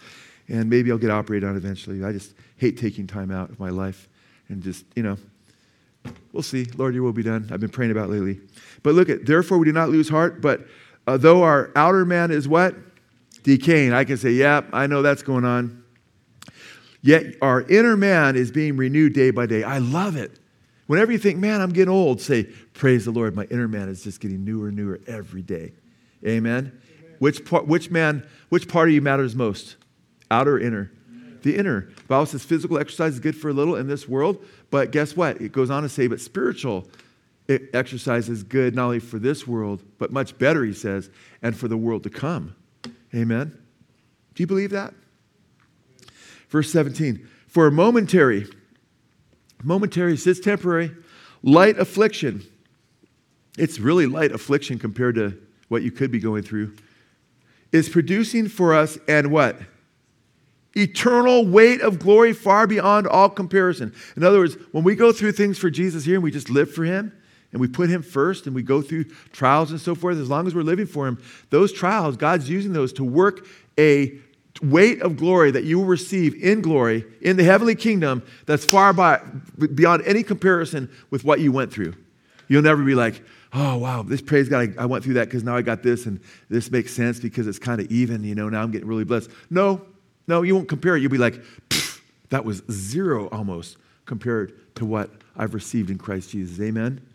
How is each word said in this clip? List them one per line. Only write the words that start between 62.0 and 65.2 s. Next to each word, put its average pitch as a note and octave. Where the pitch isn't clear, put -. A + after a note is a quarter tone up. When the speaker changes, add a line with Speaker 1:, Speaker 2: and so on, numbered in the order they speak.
Speaker 1:
far G#3+
beyond G3+
all F#3+
comparison." F#3
In D3
other G3
words, E3
when D#3+
we G3+
go A#3
through G#3+